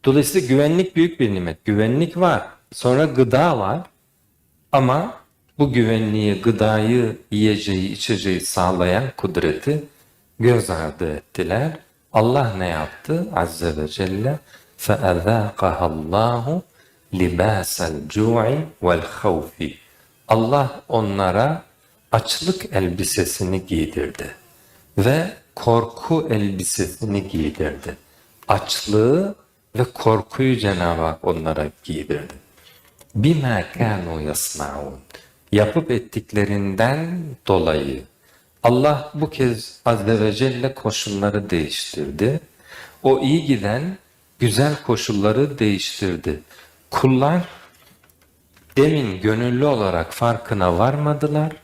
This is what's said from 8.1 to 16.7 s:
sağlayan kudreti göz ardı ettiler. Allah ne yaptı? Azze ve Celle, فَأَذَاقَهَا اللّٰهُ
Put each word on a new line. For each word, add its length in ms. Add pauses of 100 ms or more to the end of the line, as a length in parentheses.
sağlayan 640 (140)
kudreti 680 (560)
göz 300
ardı 460
ettiler. 560 (420)
Allah 440
ne 100
yaptı? 680
Azze 420
ve 100
Celle, 520 (400)
فَأَذَاقَهَا 1000
اللّٰهُ 840 (520)